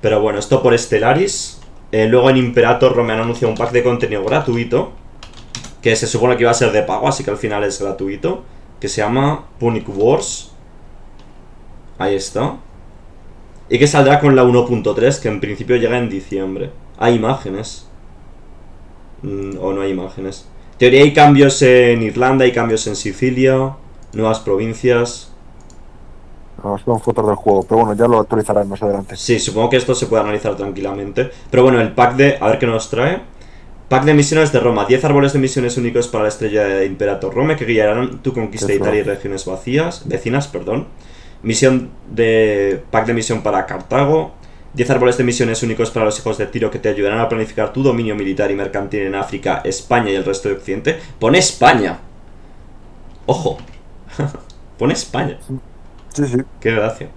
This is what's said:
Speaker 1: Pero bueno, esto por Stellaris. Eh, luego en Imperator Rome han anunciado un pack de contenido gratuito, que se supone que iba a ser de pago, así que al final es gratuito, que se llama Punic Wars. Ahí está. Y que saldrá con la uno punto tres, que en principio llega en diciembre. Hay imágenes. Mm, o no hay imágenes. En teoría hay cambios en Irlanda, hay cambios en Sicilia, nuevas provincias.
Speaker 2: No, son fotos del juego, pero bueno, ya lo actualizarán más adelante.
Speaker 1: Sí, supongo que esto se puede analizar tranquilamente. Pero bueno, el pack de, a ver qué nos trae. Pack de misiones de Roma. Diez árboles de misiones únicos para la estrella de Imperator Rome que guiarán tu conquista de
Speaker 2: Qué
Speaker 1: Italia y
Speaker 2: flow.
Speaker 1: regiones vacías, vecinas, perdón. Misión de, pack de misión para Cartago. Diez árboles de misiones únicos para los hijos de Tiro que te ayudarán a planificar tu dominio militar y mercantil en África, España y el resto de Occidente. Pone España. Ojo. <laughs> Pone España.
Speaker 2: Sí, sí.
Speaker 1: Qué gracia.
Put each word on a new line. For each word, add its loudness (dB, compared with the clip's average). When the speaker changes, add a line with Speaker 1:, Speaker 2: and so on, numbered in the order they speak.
Speaker 1:
Pero 2
bueno, 0
esto 0
por 4
Stellaris. 0
Eh, 2
luego 6
en 4
Imperator 4
Rome 0
han -2
anunciado -2
un -6
pack -4
de 2
contenido -2
gratuito, -2
que 2
se -4
supone 2
que -2
iba 4
a 2
ser 2
de 2
pago, -2
así -2
que -4
al -4
final -4
es -4
gratuito, -6
que -6
se -4
llama -2
Punic -2
Wars. -2
Ahí 0
está. -4
Y 0
que 6
saldrá 4
con 4
la 6
uno 4
punto -2
tres, 2
que -4
en -6
principio -2
llega 0
en -2
diciembre. -8
Hay 2
imágenes. -4
Mm, -10
o -4
no -4
hay -2
imágenes. -10
En -20
teoría 8
hay 6
cambios 8
en 6
Irlanda, 2
hay 6
cambios 0
en -6
Sicilia, 0
nuevas 0
provincias. -2
Speaker 2:
No, -4
son 0
fotos 0
del 2
juego, 2
pero 4
bueno, -2
ya 4
lo 4
actualizarán 0
más -8
adelante. -4
Speaker 1:
Sí, -2
supongo -2
que 2
esto 0
se -4
puede 2
analizar -4
tranquilamente. -6
Pero 4
bueno, 6
el 0
pack 4
de, 4
a 2
ver 2
qué 0
nos -4
trae. -2
Pack 2
de 4
misiones 4
de 4
Roma. 2
Diez 2
árboles 4
de 2
misiones -2
únicos 0
para -2
la 2
estrella -2
de 0
Imperator -4
Rome 0
que -6
guiarán 0
tu -4
conquista -6
de 0
Speaker 2:
Qué 2
Speaker 1:
Italia 0
y -2
Speaker 2:
flow. -2
Speaker 1:
regiones -8
vacías, -4
vecinas, -4
perdón. -6
Misión 0
de, 0
pack 0
de 0
misión -4
para -2
Cartago. -2
Diez -2
árboles 2
de 0
misiones -2
únicos -4
para 0
los -2
hijos -6
de -4
Tiro -4
que -8
te -2
ayudarán -2
a 0
planificar -4
tu -2
dominio 0
militar -2
y -2
mercantil -6
en -4
África, -4
España -2
y 0
el -2
resto -4
de -2
Occidente. -4
Pone 4
España. 2
Ojo. -2
<laughs> -10
Pone 0
España. -6
Speaker 2:
Sí, -2
sí. -2
Speaker 1:
Qué -2
gracia. -4